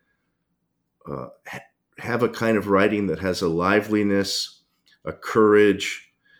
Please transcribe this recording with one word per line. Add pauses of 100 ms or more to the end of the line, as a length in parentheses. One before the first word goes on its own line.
(1080)
uh, (200)
ha-, (400)
have
a
kind
of
writing
that
has
a
liveliness, (420)
a
courage (280)